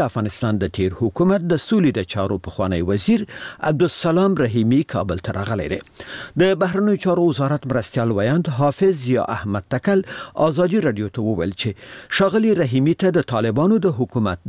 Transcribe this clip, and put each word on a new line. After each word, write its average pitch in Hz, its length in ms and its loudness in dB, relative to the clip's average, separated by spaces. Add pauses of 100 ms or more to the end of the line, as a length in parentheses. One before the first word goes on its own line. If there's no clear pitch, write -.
(120)
افغانستان 107 500 -2
د 92 160 0
تیر 92 220 0
حکومت 175 500 2
د 160 140 2
سولې 175 340 2
د 95 160 -4
چارو 98 320 -2
پخوانی 92 420 -2
وزیر 202 380 2 (440)
عبدالسلام 175 680 2
رحیمی 117 400 2 (140)
کابل 92 340 -2
ته - 100 -6
راغلی 101 360 -4
دی. - 40 -4 (640)
د 190 200 4
بهرنیو 196 420 0
چارو 175 220 2
وزارت 139 480 0
مرستیال 117 460 0
ویاند 156 360 0
حافظ 147 460 2
ضیا 123 240 0 (100)
احمد 101 400 -4
تکل 190 260 2 (460)
ازادي 175 400 2
راډیو 104 320 -2
ته 107 80 -2
وویل 95 340 -2
چې 113 80 -2 (480)
ښاغلي 208 440 2
رحیمی 135 440 2
ته 180 140 2
د - 140 -2
طالبانو 120 520 2
د 156 140 2
حکومت 107 500 -2